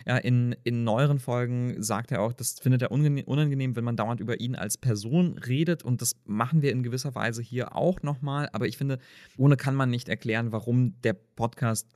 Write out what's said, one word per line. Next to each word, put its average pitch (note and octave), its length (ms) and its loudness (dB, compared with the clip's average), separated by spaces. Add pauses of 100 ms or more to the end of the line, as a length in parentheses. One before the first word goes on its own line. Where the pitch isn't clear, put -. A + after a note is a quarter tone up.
ja, B2 120 2
in, A#2+ 480 2
in A#2 180 0
neueren C3+ 360 2
Folgen B2 640 -2
sagt G#2+ 300 -4
er A#2+ 100 0
auch, A#2 120 0
das - 260 -8
findet B2+ 220 4
er B2+ 100 -2
ungene-, C#3+ 320 2
unangenehm, C3+ 540 0
wenn A#2+ 80 -2
man A#2 100 -2
dauernd A2+ 240 -2
über A2+ 220 -4
ihn B2 160 -4
als G#2 200 -6
Person B2 600 0
redet. D#3 460 -2
Und B2 180 -2
das - 240 -4
machen B2+ 360 0
wir C#3 120 2
in B2 100 -2
gewisser B2+ 320 -6
Weise A2+ 260 -4
hier A#2+ 360 -6
auch F3+ 260 0
nochmal. C#3+ 480 -4
Aber A#2 160 -2
ich - 100 -6
finde, C3+ 220 -2 (380)
ohne C#3 180 8
kann C3+ 180 0
man C3+ 160 2
nicht A#2+ 200 -2
erklären, A2+ 420 -2
warum A#2+ 500 2
der A2 120 2
Podcast - 840 -4